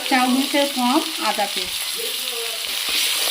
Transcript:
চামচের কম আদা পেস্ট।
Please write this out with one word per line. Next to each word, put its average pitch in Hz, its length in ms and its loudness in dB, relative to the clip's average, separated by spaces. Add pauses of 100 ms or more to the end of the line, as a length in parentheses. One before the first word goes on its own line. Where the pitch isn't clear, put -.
চামচের 269 680 4
কম 254 260 4 (280)
আদা 202 240 0
পেস্ট। 190 280 -4 (1500)